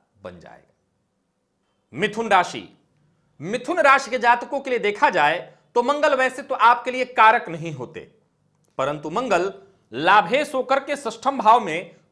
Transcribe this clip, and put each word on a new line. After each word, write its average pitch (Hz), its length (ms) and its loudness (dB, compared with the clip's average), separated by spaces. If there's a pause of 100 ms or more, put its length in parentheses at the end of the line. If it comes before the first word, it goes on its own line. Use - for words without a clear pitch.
(220)
बन 90 180 -16
जाएगा। 64 260 -20 (1300)
मिथुन 208 360 -4
राशि, 175 400 0 (720)
मिथुन 247 400 -6
राशि 269 300 4
के 247 80 -4
जातकों 240 420 0
के 277 100 -8
लिए 240 100 -2
देखा 208 300 0
जाए 160 280 2 (360)
तो 240 80 2
मंगल 285 340 0
वैसे 262 260 -2
तो - 140 -8
आपके 247 340 2
लिए 254 160 -4
कारक 226 420 4
नहीं 165 260 -10
होते, 120 260 -12 (800)
परंतु 147 320 -4
मंगल 196 420 -2 (400)
लाभेश 202 600 2
होकर 269 260 0
के 277 160 -6
षष्ठम 262 420 -6
भाव 220 220 6
में 180 360 -8 (160)